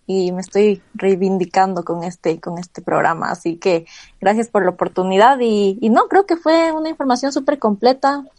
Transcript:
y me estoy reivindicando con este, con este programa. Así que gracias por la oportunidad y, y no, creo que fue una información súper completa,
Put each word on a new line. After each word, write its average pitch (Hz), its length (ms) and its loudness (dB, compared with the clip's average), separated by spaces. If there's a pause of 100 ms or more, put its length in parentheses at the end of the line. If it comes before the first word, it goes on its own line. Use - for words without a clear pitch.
y 190 260 -2
me 180 100 -6
estoy 202 400 0 (120)
reivindicando 190 880 0
con 170 200 -6
este, 170 360 -4
con 175 200 -10
este 175 240 -16
programa. 156 480 -2
Así 170 240 -6
que 165 300 -2 (360)
gracias 220 260 0
por 202 160 0
la 180 80 2
oportunidad 190 680 2
y, 208 400 0
y 226 80 2
no, 339 180 4
creo 392 200 2
que 330 100 -2
fue 330 340 2
una 311 180 -4
información 269 440 -2
súper - 240 -2
completa, 262 640 0 (160)